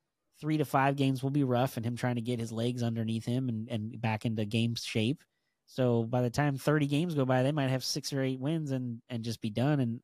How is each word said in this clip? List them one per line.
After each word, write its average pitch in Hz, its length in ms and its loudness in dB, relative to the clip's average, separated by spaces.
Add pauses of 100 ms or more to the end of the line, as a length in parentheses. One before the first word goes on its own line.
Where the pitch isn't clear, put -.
(400)
three 156 180 0
to 147 80 2
five 139 300 4
games 135 260 2
will 135 80 0
be 143 140 2
rough 127 340 2
and 113 80 -4
him 120 100 -2
trying 123 200 0
to 120 60 -2
get 120 180 -2
his 113 120 -4
legs 120 300 -2
underneath 113 440 0
him 127 240 0
and, 113 200 -4
and 110 320 -6
back 110 240 0
into 110 200 0
game 117 300 0
shape. 113 480 -2 (420)
So 120 380 2
by 123 180 0
the 123 80 0
time 139 280 0
thirty 147 300 2
games 156 260 0
go 139 120 2
by, 127 180 4
they 139 80 2
might 139 180 0
have 127 140 -2
six - 300 -4
or 135 100 0
eight 131 160 -2
wins 151 320 -2
and, 123 380 -4
and 117 160 -6
just 113 160 -6
be 113 80 -2
done 135 320 2
and 117 220 -2